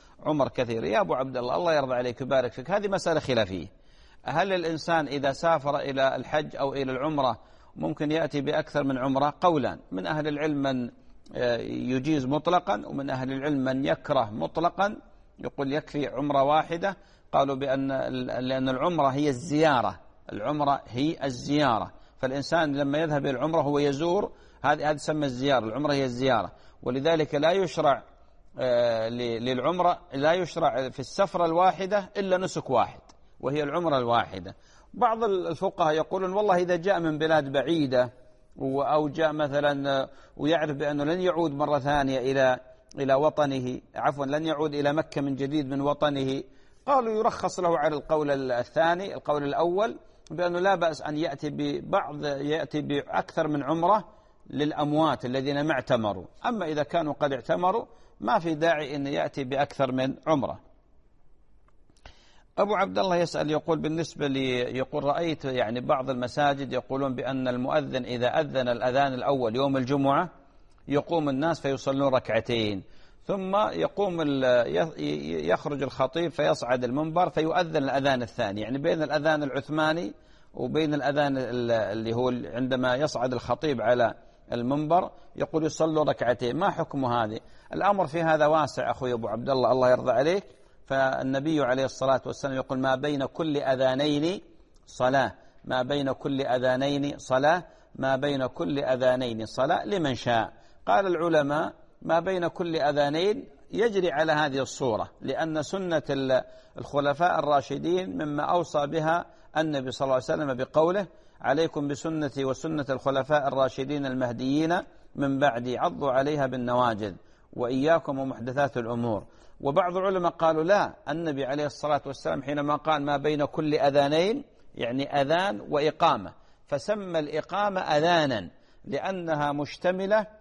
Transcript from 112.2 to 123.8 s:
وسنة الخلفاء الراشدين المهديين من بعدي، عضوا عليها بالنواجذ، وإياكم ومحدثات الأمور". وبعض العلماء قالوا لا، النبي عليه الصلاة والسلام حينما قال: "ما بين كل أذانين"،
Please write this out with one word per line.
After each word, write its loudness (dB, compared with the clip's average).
وسنة -4
الخلفاء 0
الراشدين -2
المهديين 0
من 0
بعدي، 2
عضوا 0
عليها 2
بالنواجذ، 0
وإياكم 0
ومحدثات -2
الأمور". -2
وبعض 0
العلماء 0
قالوا 2
لا، 2
النبي -4
عليه -2
الصلاة -2
والسلام -6
حينما -2
قال: 0
"ما 0
بين 0
كل -2
أذانين"، 2